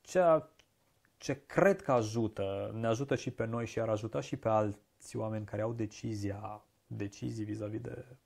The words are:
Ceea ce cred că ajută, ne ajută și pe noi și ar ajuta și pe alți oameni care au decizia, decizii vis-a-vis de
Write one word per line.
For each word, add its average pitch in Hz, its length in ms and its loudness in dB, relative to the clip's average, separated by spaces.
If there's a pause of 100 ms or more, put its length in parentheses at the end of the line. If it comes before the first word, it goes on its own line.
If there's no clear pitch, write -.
Ceea 170 480 4 (680)
ce - 300 -4
cred 190 360 6
că 143 100 2
ajută, 107 880 0
ne 113 60 0
ajută 117 280 2
și - 160 -4
pe - 160 -4
noi 117 200 -2
și - 140 -4
ar 113 80 0
ajuta 110 320 -2
și 139 160 -6
pe - 120 0
alți 107 680 0
oameni 110 280 -4
care 104 180 -6
au 113 100 -2
decizia, 104 920 -6 (240)
decizii 113 580 -6
vis-a-vis 107 360 -6
de 120 240 -10 (220)